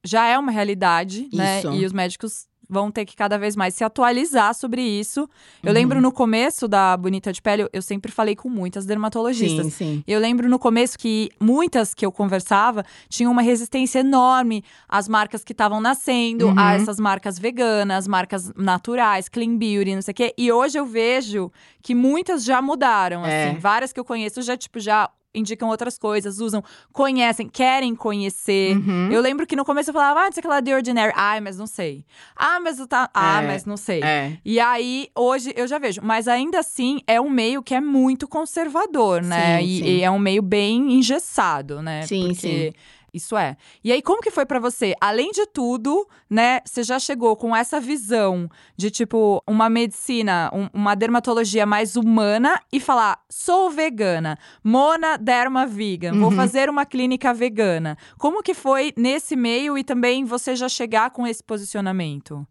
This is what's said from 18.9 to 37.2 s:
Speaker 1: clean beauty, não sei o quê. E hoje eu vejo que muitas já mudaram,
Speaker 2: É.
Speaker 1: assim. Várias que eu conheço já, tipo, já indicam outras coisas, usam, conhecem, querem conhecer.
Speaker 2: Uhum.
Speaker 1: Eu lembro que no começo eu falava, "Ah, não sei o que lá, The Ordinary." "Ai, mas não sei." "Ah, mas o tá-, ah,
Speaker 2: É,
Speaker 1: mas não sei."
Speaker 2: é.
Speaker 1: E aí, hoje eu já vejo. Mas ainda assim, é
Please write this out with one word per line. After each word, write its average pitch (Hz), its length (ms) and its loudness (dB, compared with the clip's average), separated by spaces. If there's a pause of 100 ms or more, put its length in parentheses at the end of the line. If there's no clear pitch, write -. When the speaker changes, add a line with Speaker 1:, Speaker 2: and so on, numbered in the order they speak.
Speaker 1:
clean 233 300 -2
beauty, 202 380 0
não 190 80 -6
sei 208 80 -8
o 190 40 -10
quê. 240 220 0
E 240 140 2
hoje 262 260 2
eu 285 80 -2
vejo 226 680 -2 (300)
que 247 140 -2
muitas 285 500 2
já 254 160 2
mudaram, 220 640 0
Speaker 2:
É. 156 240 0
Speaker 1:
assim. 156 100 -4
Várias 214 320 0
que - 80 -8
eu 247 60 -8
conheço 226 380 -6
já, 240 120 -2
tipo, - 240 -12
já 214 300 0 (220)
indicam 220 380 -4
outras 233 260 -4
coisas, 208 440 -4
usam, 214 240 -2 (280)
conhecem, 247 560 0
querem 262 460 0
conhecer. 196 840 0
Speaker 2:
Uhum. 190 360 0
Speaker 1:
Eu 226 100 4
lembro 277 240 0
que 320 100 -6
no 277 80 -2
começo 285 280 -2
eu - 20 -10
falava, 294 280 2
"Ah, - 40 4
não 392 60 -2
sei - 80 -8
o - 20 -8
que - 60 -8
lá, 285 120 2
The 269 160 0
Ordinary." 233 400 0
"Ai, 208 240 0
mas 196 160 -8
não 208 120 -12
sei." 147 360 -8 (320)
"Ah, 339 240 0
mas 330 200 -6
o 262 80 -12
tá-, 254 260 0
ah, 196 300 2
Speaker 2:
É, - 20 -2
Speaker 1:
mas 190 180 -4
não 208 140 -8
sei." 185 240 -4
Speaker 2:
é. 147 420 -2
Speaker 1:
E 226 160 0
aí, 247 560 0
hoje 254 400 0
eu 247 120 -4
já 277 100 -4
vejo. 226 260 -4
Mas 220 240 0
ainda 262 300 0
assim, 269 480 -2
é 226 160 4